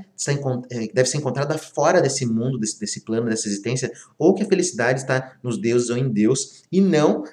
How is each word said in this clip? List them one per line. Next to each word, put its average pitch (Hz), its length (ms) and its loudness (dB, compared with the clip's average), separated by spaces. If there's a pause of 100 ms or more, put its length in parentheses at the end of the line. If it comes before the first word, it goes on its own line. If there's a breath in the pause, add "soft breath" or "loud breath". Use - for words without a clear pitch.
(160)
está - 160 -4
encont-, 131 400 -4
é, 113 160 -4
deve 127 220 2
ser 151 80 -2
encontrada 143 400 -2
fora 160 440 2
desse 135 240 0
mundo, 117 320 -2
desse, 107 220 -6
desse 104 220 -8
plano, 113 280 -4
dessa 110 200 -4
existência, 113 420 -4 (260 loud breath)
ou 165 160 6
que 208 100 0
a - 20 -6
felicidade 180 560 0
está 131 420 -4
nos 113 160 -4
deuses 117 300 2
ou 120 80 -2
em 135 120 0
Deus, 110 640 0
e 175 80 2
não 170 540 4